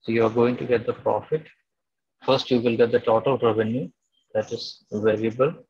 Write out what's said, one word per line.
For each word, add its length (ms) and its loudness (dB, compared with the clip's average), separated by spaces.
So 100 -8
you 120 2
are 60 2
going 280 2
to 80 -8
get 200 0
the 80 -2
profit. 540 -4
First, 300 0
you 80 2
will 180 0
get 140 4
the 80 2
total 400 2
revenue, 500 0
that 160 -4
is 400 -12
variable. 640 0